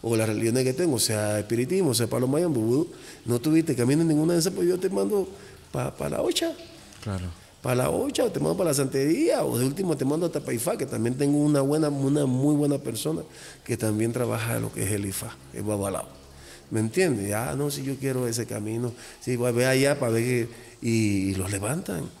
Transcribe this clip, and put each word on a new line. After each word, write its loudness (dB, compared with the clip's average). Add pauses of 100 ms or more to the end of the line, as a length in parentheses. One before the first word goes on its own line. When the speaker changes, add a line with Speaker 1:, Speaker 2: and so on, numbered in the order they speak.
Speaker 1:
o 2
las 2
religiones 2
que 2
tengo, 2
o 0
sea, 2
espiritismo, 2
o 2
sea, 2
palo 0
mayombe, 2
vudú, 2 (380)
no 2
tuviste 2
camino 4
en 4
ninguna 4
de 4
esas, 0
pues 0
yo 2
te -2
mando 0 (440)
pa, -4
pa -6
la -2
ocha". 0 (500)
Speaker 2:
Claro. -4 (340)
Speaker 1:
Pa 0
la 2
ocha, 0
o 0
te -2
mando 0
pa 0
la 2
santería, 2
o -2
de 2
último 0
te -2
mando 0
hasta -2
pa -4
Ifá, -2
que -4
también -2
tengo 4
una 4
buena, 2
una 2
muy 4
buena 2
persona -4 (440)
que -2
también 0
trabaja -2
lo -4
que -4
es -2
el -2
Ifá, -8 (160)
el -8
babalao. -4 (640)
¿Me 0
entiendes? 0
"Ah, -4
no, -2
si -8
yo -6
quiero -2
ese -2
camino, -4 (280)
sí, -2
voy, 0
ve 2
allá 4
pa 0
ver 2
que", 0 (320)
y, 2
y 0
los -4
levantan -4 (120)